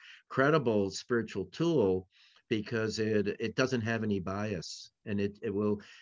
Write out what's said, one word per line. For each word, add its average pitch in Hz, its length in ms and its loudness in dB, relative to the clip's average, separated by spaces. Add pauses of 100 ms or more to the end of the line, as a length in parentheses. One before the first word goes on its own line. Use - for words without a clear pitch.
(300)
incredible 120 640 2
spiritual 110 540 -4
tool 104 640 2 (440)
because 110 480 -2
it, 107 400 2
it 110 160 -4
doesn't 127 260 2
have 113 220 0
any 101 160 0
bias, 95 720 -6 (160)
and 101 120 -2
it, 101 220 -2
it 104 120 -4
will, 104 280 0 (200)